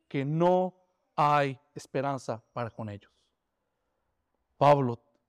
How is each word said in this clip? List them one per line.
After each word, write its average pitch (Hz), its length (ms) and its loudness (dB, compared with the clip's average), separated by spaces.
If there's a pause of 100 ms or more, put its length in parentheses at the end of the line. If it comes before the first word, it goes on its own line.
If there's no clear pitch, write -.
que 139 160 -4
no 180 500 2 (420)
hay 147 420 2 (160)
esperanza 131 680 -6 (100)
para 120 180 -8
con 110 180 -12
ellos. 104 220 -14 (1500)
Pablo, 139 460 2 (260)